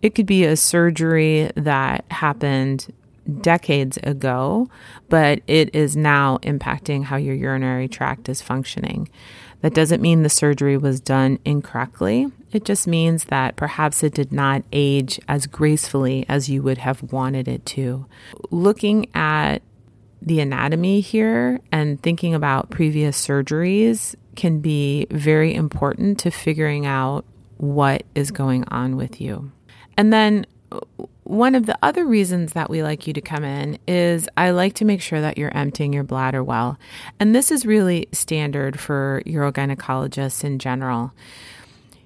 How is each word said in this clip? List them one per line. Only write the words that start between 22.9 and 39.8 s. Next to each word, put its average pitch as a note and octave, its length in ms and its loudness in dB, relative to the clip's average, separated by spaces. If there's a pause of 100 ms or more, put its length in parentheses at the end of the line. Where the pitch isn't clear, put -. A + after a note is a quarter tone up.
surgeries F3+ 920 0 (220)
can D#3+ 240 0
be D3 500 0
very D#3 440 2
important D#3+ 640 0
to F3 100 -2
figuring D3+ 560 -2
out C3+ 380 -2 (320)
what C#3+ 460 2 (120)
is C#3+ 160 -2
going B2+ 380 -2
on B2+ 280 -2
with C3 240 -8
you. C3+ 300 -8 (460)
And G#3+ 160 6
then, G#3+ 340 4 (240)
uh, - 100 -10 (440)
one B3 300 2
of A#3+ 120 2
the - 160 -2
other E4 240 2
reasons F3+ 480 0
that D#3+ 160 -4
we D#3+ 120 -4
like D3+ 240 -6
you D#3 60 -4
to D3 80 -8
come D3+ 240 -6
in C#3+ 420 -6
is F3 500 0
I F3+ 140 4
like F3+ 240 2
to A3 120 0
make G3+ 160 2
sure D#3 180 -4
that D3+ 160 -2
you're D3 180 -4
emptying C#3+ 380 -2
your C#3+ 120 -2
bladder C3 380 -2
well. B2 360 -4 (420)
And G#3+ 140 6
this C4+ 160 4
is C4+ 160 0
really F#3 460 2
standard C#3+ 680 -4
for C#3 460 -2
urogynecologists C#3 1160 -4